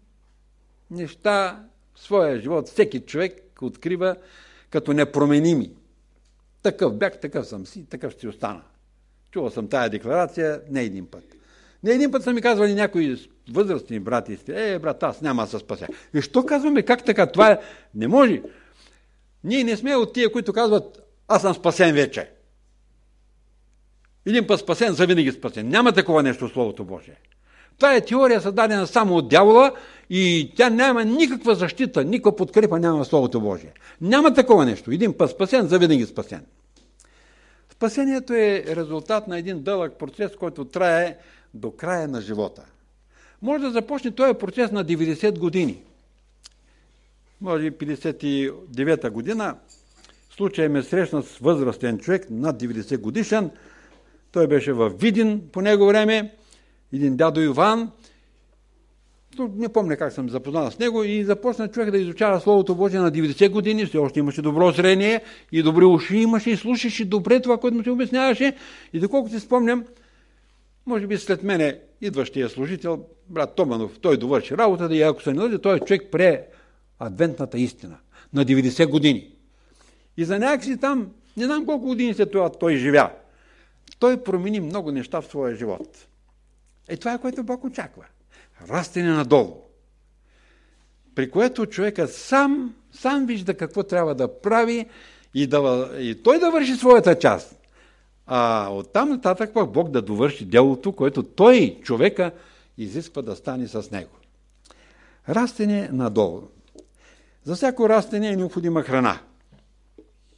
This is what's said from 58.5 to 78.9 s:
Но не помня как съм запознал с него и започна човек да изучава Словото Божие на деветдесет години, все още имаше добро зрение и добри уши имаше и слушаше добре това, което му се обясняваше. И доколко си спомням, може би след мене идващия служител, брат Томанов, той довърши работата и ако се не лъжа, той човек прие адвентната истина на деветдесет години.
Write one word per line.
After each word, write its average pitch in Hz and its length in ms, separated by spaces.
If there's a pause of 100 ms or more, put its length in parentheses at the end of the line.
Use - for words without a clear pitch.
Но 254 180
не 220 140
помня 190 280
как 147 160
съм 127 160
запознал 131 420
с - 80
него 226 240
и 208 200
започна 208 440
човек 214 240
да 196 60
изучава 185 440
Словото 190 340
Божие 190 240
на 175 120
деветдесет 160 400
години, 208 340
все 160 120
още 147 220
имаше 143 220
добро 156 300
зрение 190 500 (300)
и 160 120
добри 156 220
уши 180 320
имаше 226 320
и 214 80
слушаше 233 480
добре 208 360
това, 247 160
което 240 200
му 220 60
се 240 60
обясняваше. 254 640 (380)
И 165 60
доколко 220 300
си 220 100
спомням, 240 460 (1000)
може 214 220
би 202 100
след - 260
мене 165 360 (220)
идващия 135 480
служител, 160 560 (240)
брат 160 260
Томанов, 117 460
той 151 160
довърши 131 400
работата 175 380
и 156 60
ако 151 200
се 139 120
не 156 80
лъжа, 226 180
той 190 200
човек 196 320
прие 160 320 (560)
адвентната 120 600
истина 113 380 (360)
на 143 120
деветдесет 131 440
години. 143 420 (880)